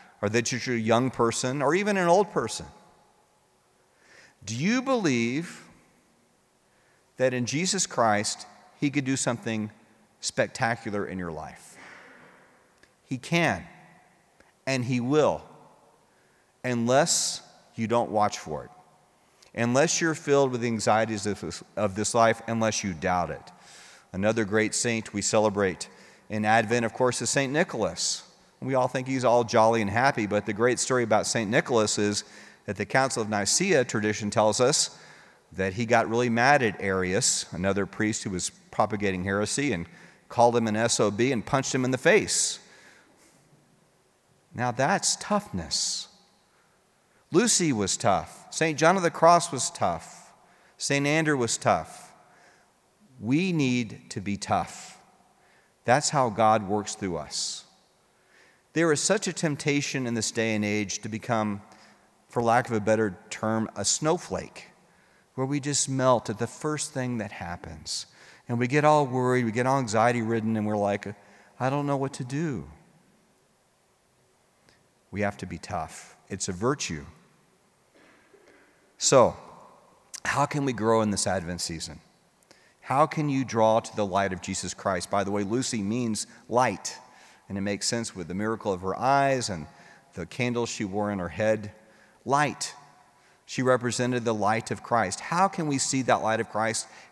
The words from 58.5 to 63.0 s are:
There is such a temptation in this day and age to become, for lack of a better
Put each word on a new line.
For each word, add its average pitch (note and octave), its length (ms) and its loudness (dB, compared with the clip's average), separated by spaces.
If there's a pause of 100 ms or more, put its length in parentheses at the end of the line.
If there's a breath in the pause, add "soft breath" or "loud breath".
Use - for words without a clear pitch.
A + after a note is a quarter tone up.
There E3 200 4
is C#3 80 2
such G3+ 280 0
a F3+ 40 -6
temptation C#3+ 720 -2
in A#2 80 -2
this A2+ 160 -2
day A2+ 240 0
and G#2 100 0
age G#2 360 -2
to - 80 -10
become, G#2+ 520 -2 (680 soft breath)
for - 140 -2
lack A#2 260 4
of A#2+ 60 -4
a A2 60 2
better G#2+ 380 2 (100)